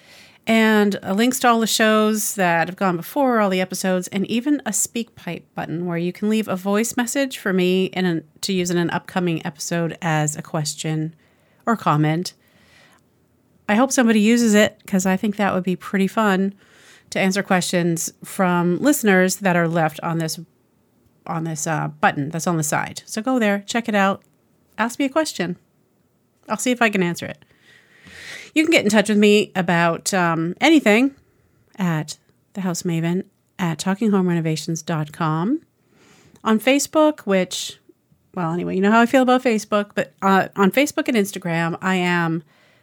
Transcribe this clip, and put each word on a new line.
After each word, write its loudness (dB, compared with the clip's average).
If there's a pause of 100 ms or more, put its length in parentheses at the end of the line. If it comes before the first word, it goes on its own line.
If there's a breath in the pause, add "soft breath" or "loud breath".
(480 loud breath)
And, 4
uh, -4
links 0
to 2
all 6
the 0
shows 2
that 2
have -10
gone 0
before, 0
all 2
the 0
episodes, -2
and -4
even -2
a -4
SpeakPipe -6 (100)
button -6
where -4
you -2
can -4
leave 0
a -4
voice -2
message -2
for -2
me 2
in -4
an, -2 (180)
to -4
use -2
in 0
an 0
upcoming -4
episode -6
as -2
a -10
question -6 (500 soft breath)
or 0
comment. 0 (1400 soft breath)
I 2
hope 2
somebody 2
uses 4
it, 2
'cause -2
I 2
think -2
that 0
would -2
be -2
pretty -2
fun 0 (560 soft breath)
to -2
answer 0
questions 0 (120)
from 0
listeners 2
that 0
are 2
left 0
on -4
this, -6 (880)
on -6
this, -6
uh, -2 (120)
button 0
that's -6
on 0
the -2
side. -4
So -8
go -2
there, 0
check -4
it -2
out, 0 (540)
ask -4
me 0
a -2
question. -2 (920)
I'll -2
see -2
if -2
I -2
can -2
answer -6
it. -16 (1080 loud breath)
You 2
can 0
get 4
in 2
touch 4
with 2
me 4
about, 0
um, 0
anything 4 (600)
at -4 (340)
the -10
house -6
maven -2 (340)
at -4
talking -2
home 2
renovations -2
dot -6
com. -2 (840 soft breath)
On 2
Facebook, 2
which, -2 (560)
well, -2
anyway, -4
you 0
know 4
how 6
I 6
feel 4
about 4
Facebook, -2
but, -4 (100)
uh, 4
on 4
Facebook 0
and 0
Instagram, -2
I 0
am 0 (400 soft breath)